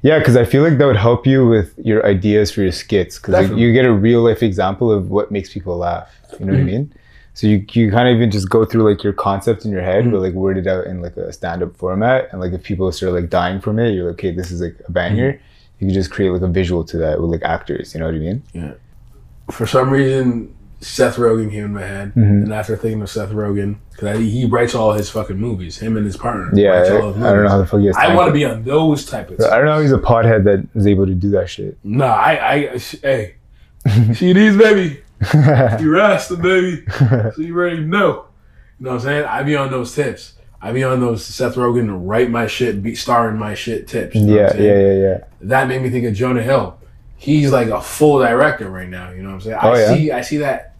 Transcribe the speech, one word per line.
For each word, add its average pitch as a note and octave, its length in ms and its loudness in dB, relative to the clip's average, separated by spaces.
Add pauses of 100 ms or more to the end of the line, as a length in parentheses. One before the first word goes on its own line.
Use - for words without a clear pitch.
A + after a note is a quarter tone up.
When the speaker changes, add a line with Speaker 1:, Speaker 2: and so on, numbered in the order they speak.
Speaker 1:
Yeah, D3+ 200 6
'cause A#2+ 140 4
I A#2+ 80 6
feel C3+ 180 2
like D#3 160 4
that C#3+ 80 4
would B2+ 100 4
help A#2 300 2
you C3+ 200 4
with A2 260 2 (100)
your A2 240 2
ideas G#2 440 2
for - 100 -6
your F#2+ 120 0
skits, - 460 -2
'cause, - 140 -4
like, F2+ 120 4
Speaker 2:
Definitely. A2+ 200 0
Speaker 1:
you A#2 80 4
get A2 140 4
a A#2+ 60 4
real A2+ 300 4
life A2+ 200 2
example G2+ 500 0
of G2 180 -2
what G2+ 220 -2
makes G2 200 -6
people F2 260 -8
laugh. F2 300 -6 (300)
You G2 80 -8
know F#2+ 60 0
what F#2 60 2
I F#2 40 2
Speaker 2:
Mm-hmm. F2 80 0
Speaker 1:
mean? C3+ 220 -6 (400)
So - 160 -4
you, G#2 240 2
you A#2 180 2
kind A#2+ 180 2
of B2 80 4
even A2+ 140 2
just G2 200 -4
go A2 140 0
through, A2 240 2
like, G2+ 140 0
your G2+ 120 -2
concept G2+ 500 -4
in G#2+ 80 -6
your F#2+ 100 -4
head, F#2 220 0
Speaker 2:
Mm-hmm. A#2+ 80 0
Speaker 1:
but, G2 80 0
like, F#2 140 -4
word F#2+ 240 -2
it F2+ 100 -4
out F#2 180 -2
in, F#2 160 -10
like, E2+ 140 -12
a F2 160 -10
stand-up F2+ 440 -6
format, A2 540 0
and, F#2 100 -12
like, F2+ 120 -4
if F2+ 100 -8
people F#2+ 300 -4
start, F#2 220 -4
like, F2 160 -4
dying F#2 300 -2
from G#2+ 200 -4
it, A#2 120 0
you're F2+ 140 -4
like, E2+ 80 -6
"Okay, F#2 160 -6
this F2 220 -8
is, E2+ 80 -8
like, E2+ 160 -8 (100)
a F2+ 60 -12
banger." G2+ 400 -2
Speaker 2:
Mm-hmm. - 80 -12 (400)
Speaker 1:
You F#2+ 80 -2
can F#2+ 60 0
just F#2+ 180 -2
create, F#2+ 180 0
like, F2+ 120 -2
a F#2 40 -2
visual F2 380 -2
to E2 140 -8
that D#2 220 -2
with, E2+ 100 -2
like, E2 120 -4
actors. - 520 -6
You D#2+ 60 -8
know D#2+ 60 -6
what E2 80 -4
I D#2+ 40 -6
mean? F#2 240 -6 (100)
Speaker 2:
Yeah. D#2+ 200 -12 (800)
For - 160 -6
some C3+ 240 0
reason, C3 600 0 (300)
Seth - 360 -2
Rogen A2+ 340 0
came G#2 140 -8
in G#2 100 -6
my G2 80 -10
head, G2 320 -10
Speaker 1:
Mm-hmm. G2+ 300 4
Speaker 2:
and G#2+ 80 -4
after G#2+ 240 -4
thinking A2 260 -4
of F#2 80 -10
Seth G#2 220 -8
Rogen, G#2 440 -4 (220)
'cause G#2 120 -6
I, G#2+ 80 -4
he A2+ 280 -2
writes A#2+ 300 0
all A2 160 2
his G#2 180 -2
fucking G#2+ 280 -6
movies, F#2+ 400 -8
him A2 180 -4
and G#2 100 -2
his F#2+ 100 -6
partner G2+ 380 -6
Speaker 1:
Yeah, G2+ 140 6
Speaker 2:
writes F2+ 220 4
Speaker 1:
I, G#2 100 4
Speaker 2:
all G#2 120 -4
his G#2 120 -4
Speaker 1:
I - 20 2
don't G2+ 100 4
know - 60 -
Speaker 2:
movies. G#2 80 4
Speaker 1:
how G2 80 2
the F#2 80 2
fuck G#2 140 0
he G2+ 60 4
has F#2+ 100 2
Speaker 2:
I - 100 2
Speaker 1:
time - 100 4
Speaker 2:
wanna F3 140 4
Speaker 1:
for C#3+ 40 0
Speaker 2:
be D3 100 2
on A2+ 180 -4
those D3 440 0
type - 240 -10
of F2 100 -8
Speaker 1:
I G2 160 4
don't C3+ 80 4
know D3+ 80 2
how D3+ 60 2
Speaker 2:
things. D3 120 2
Speaker 1:
he's C3 80 4
a - 40 -2
pothead A2+ 420 4
that G2+ 200 2 (120)
is G2+ 100 2
able G2 200 4
to F#2+ 80 -2
do F#2 160 -2
that G2 200 0
shit. G2+ 320 -12
Speaker 2:
Nah, B2 240 -2
I, C3+ 680 0
I, - 40 -8
sh-, - 240 -12
hey, B2+ 320 -2 (520)
Speaker 1:
<laughs> A2 280 4
Speaker 2:
C F3+ 180 2
Ds, G3+ 240 6
baby. G3 440 4 (200)
Speaker 1:
<laughs> C3 600 4
Speaker 2:
You D#3 140 2
Rasta, F#3+ 420 2
baby. F3+ 560 0
Speaker 1:
<laughs> - 60 -10
Speaker 2:
So A2+ 400 0
you E3+ 180 -6
already F3 240 -2
know. E3 460 -2 (520)
You B2+ 60 -16
know B2+ 60 -8
what - 60 -4
I'm A2+ 40 -6
saying? C#3+ 240 -4
I B2 180 -6
be D3 140 -2
on C3+ 140 -2
those B2+ 240 -6
tips. C#3 400 -6 (260)
I G#2 120 -8
be B2+ 120 -2
on B2+ 160 0
those A#2 240 -2
Seth A#2+ 300 -6
Rogen A#2+ 340 0 (180)
write A#2 240 0
my A#2 160 -2
shit, G#2 360 -4
be, A#2 120 -6
star A#2 360 -2
in G#2+ 80 -6
my G#2+ 160 -8
shit A2 340 -8
tips. A2 280 -6
You G#2 100 4
know G#2 60 6
what G#2 80 6
I'm G2+ 40 6
Speaker 1:
Yeah, G2 80 4
Speaker 2:
saying? G#2 120 2 (220)
Speaker 1:
yeah, G2 60 4 (100)
yeah, G2 60 2
yeah. - 160 -4 (180)
Speaker 2:
That B2+ 260 0
made C3 140 -4
me B2+ 80 -4
think B2 160 -4
of G#2+ 80 -2
Jonah B2 280 -2
Hill. C3+ 340 -2 (400)
He's, C#3+ 360 2
like, A#2+ 160 2
a G#2+ 120 -4
full D3 400 2
director B2 480 0
right F#2 200 -12
now. F2+ 240 -14
You F#2 100 -14
know F#2+ 60 -12
what G2 80 -14
I'm - 40 -14
saying? A2 220 -8
Speaker 1:
Oh, A2 100 4
Speaker 2:
I A#2+ 80 4
Speaker 1:
yeah? G#2+ 140 4
Speaker 2:
see, D3+ 180 0
I A#2+ 80 -4
see D3+ 180 -6
that. C3+ 420 -6